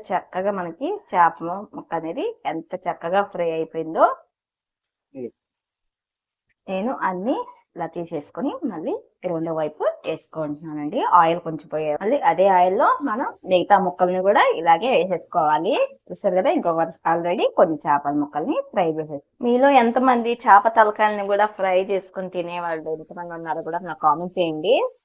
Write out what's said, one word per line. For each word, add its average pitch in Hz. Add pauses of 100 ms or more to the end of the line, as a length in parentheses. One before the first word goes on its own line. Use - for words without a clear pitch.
చక్కగా 190
మనకి 175 (220)
చేప 170 (120)
ము-, 196 (100)
ముక్క 156
అనేది 180 (260)
ఎంత 160 (120)
చక్కగా 175 (120)
ఫ్రై 175 (100)
అయిపోయిందో. 160 (2500)
నేను 196 (160)
అన్ని 190 (400)
ఇలా 170 (100)
తీసేసుకొని 170 (200)
మళ్ళీ 180 (380)
రెండో 165
వైపు 151 (240)
వేసుకుంటున్నానండి. 151 (220)
ఆయిల్ 165
కొంచెం 160
పోయే, 151
మళ్ళీ 233 (120)
అదే 180 (100)
ఆయిల్లో 190 (200)
మనం 262 (220)
మిగతా 180
ముక్కల్ని 185
కూడా 277 (180)
ఇలాగే 170
వేసేసుకోవాలి. 170 (340)
చూసారు 190
కదా, 262
ఇంకొక 165 (240)
already 175 (140)
కొన్ని 160
చేపల 143 (100)
ముక్కల్ని 175 (160)
ఫ్రై 175
చేసేసి, 156 (160)
మీలో 247 (160)
ఎంతమంది 240 (120)
చేప 202 (140)
తలకాయలను 208
కూడా 202 (120)
ఫ్రై 190 (140)
చేసుకొని 185
తినేవాళ్ళు 170 (120)
ఎంతమంది 175
ఉన్నారో 160
కూడా 170
నాకు 156
కామెంట్ 175
చేయండి. 165 (300)